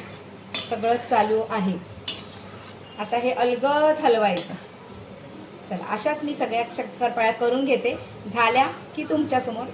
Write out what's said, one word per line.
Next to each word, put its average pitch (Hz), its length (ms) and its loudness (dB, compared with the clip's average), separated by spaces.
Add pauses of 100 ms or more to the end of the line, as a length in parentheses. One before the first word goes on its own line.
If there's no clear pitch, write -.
(680)
सगळंच 233 400 2
चालू 220 400 4
आहे. 190 280 0 (1200)
आता 208 180 -2
हे 247 140 2
अलगद 269 680 4
हलवायचं. 214 540 4 (1160)
चला, 180 160 -4
अशाच 294 380 0
मी 294 100 -2
सगळ्या 233 380 0
शंकरपाळ्या 226 600 0
करून 247 320 2
घेते, 247 300 2 (380)
झाल्या 240 320 6 (300)
की 302 80 -4
तुमच्यासमोर 254 680 0